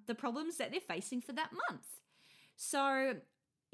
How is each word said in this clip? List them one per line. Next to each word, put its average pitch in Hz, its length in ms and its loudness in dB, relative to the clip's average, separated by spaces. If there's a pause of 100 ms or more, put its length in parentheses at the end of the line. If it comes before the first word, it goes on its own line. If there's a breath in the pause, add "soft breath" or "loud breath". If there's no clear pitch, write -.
the 233 100 0
problems 294 420 0
that 226 140 0
they're 359 100 0
facing 190 400 -2
for 285 100 -10
that 311 200 -2 (180)
month. - 320 -8 (560 loud breath)
So 269 560 4 (600)